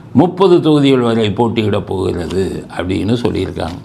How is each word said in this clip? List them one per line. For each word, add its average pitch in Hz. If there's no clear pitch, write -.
முப்பது 175
தொகுதிகள் 139
வரை 113
போட்டியிடப் 107
போகிறது 90
அப்படின்னு 92
சொல்லியிருக்காங்க. 87